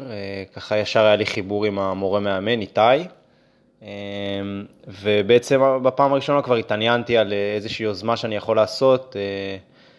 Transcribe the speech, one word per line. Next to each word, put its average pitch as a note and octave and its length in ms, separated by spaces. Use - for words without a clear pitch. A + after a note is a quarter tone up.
אה, G2 340
ככה G#2+ 220
ישר G#2+ 260
היה G#2+ 120
לי G#2 100
חיבור G#2 400
עם G2+ 140
המורה F#2+ 400
מאמן, G2+ 420
איתי. G2+ 200
אה, G#2+ 40
ובעצם G#2 760
בפעם C#3 300
הראשונה C#3+ 280
כבר B2 140
התעניינתי A2+ 640
על, G#2 160
אה, G2+ 220
איזושהי G#2+ 280
יוזמה G#2+ 340
שאני A2 180
יכול A2 200
לעשות, B2+ 600
אה, G2 420